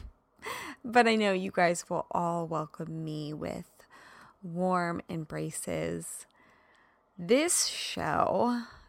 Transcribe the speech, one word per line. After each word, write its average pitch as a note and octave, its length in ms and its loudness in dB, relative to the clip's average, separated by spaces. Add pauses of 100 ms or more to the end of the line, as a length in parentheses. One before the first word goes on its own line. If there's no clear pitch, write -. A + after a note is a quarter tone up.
(380)
<laughs> - 460 -12
but A#3 220 6
I A3+ 80 6
know G#3 180 4
you F#3+ 200 -2
guys F3 360 2
will E3+ 220 -2
all E3+ 380 0
welcome D#3+ 560 -6
me D3+ 280 -6
with - 380 -8 (720)
warm F3 640 0
embraces. D#3+ 1200 -6 (880)
This B3 520 4
show G#3+ 960 0 (260)